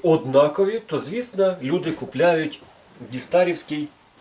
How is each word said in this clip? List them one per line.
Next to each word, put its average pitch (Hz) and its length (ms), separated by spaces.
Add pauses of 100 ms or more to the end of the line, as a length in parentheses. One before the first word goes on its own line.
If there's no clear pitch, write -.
однакові, 156 840
то, 147 140
звісно, 190 600
люди 156 300
купляють 156 680 (500)
дістарівський, 151 760 (340)